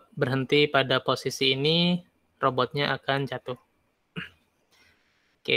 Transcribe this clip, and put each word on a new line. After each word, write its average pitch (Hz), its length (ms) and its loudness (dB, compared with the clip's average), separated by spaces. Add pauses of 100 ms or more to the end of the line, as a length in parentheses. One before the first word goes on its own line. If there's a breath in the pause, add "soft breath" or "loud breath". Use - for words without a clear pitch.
(140)
berhenti 139 560 2
pada 131 320 2
posisi 131 560 -2
ini, 170 400 2 (440)
robotnya 135 560 0
akan 139 320 -2
jatuh. 127 280 -10 (600)
<clears throat> - 1200 -20
Oke, - 180 -2